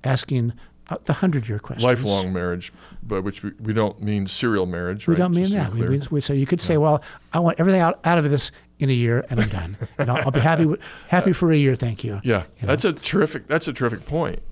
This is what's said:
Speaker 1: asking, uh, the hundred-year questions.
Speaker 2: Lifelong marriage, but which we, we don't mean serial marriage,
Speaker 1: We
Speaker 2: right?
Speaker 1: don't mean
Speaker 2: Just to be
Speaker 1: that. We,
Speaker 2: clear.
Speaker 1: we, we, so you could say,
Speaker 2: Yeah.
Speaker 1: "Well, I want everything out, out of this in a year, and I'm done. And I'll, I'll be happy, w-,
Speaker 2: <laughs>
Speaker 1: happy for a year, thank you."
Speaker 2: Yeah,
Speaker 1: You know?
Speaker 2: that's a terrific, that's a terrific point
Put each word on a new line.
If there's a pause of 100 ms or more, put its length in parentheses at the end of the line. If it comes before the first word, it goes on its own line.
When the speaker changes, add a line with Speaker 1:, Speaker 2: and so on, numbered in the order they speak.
Speaker 1:
asking, (360)
uh,
the
hundred-year
questions.
Speaker 2:
Lifelong
marriage, (280)
but
which
we,
we
don't
mean
serial
marriage,
Speaker 1:
We
Speaker 2:
right?
Speaker 1:
don't
mean
Speaker 2:
Just
to
be
Speaker 1:
that.
We,
Speaker 2:
clear.
Speaker 1:
we,
we,
so
you
could
say,
Speaker 2:
Yeah.
Speaker 1:
"Well, (300)
I
want
everything
out,
out
of
this (260)
in
a
year,
and
I'm
done. (220)
And
I'll,
I'll
be
happy,
w-, (140)
Speaker 2:
<laughs>
Speaker 1:
happy
for
a
year,
thank
you."
Speaker 2:
Yeah, (160)
Speaker 1:
You
know?
Speaker 2:
that's
a
terrific,
that's
a
terrific
point (120)